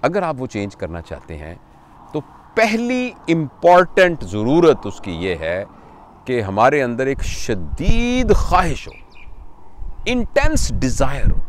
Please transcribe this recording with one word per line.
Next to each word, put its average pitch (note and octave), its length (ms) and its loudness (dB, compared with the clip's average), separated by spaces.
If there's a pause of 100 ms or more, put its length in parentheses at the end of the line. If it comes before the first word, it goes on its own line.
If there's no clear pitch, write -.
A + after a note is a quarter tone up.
अगर F3+ 200 0
आप D#3 120 -4
वो B2+ 100 -8
चेंज G2+ 280 -8
करना E2+ 260 -10
चाहते E2 340 -16
हैं, D#2 260 -16 (520)
तो D3+ 80 -6 (360)
पहली A#3 560 -2 (180)
इंपॉर्टेंट E3+ 920 4
ज़रूरत B2 640 2
उसकी G2 260 -10
ये F2 220 -4
है E2+ 320 -6 (600)
कि B2 140 -2
हमारे A2 400 2
अंदर B2+ 280 -2
एक C#3 140 -4
शदीद A3+ 1080 0
ख्वाहिश F3+ 560 0
हो, - 40 -16 (1160)
इंटेंस C4+ 640 0
डिज़ायर B2 540 0
हो। - 220 4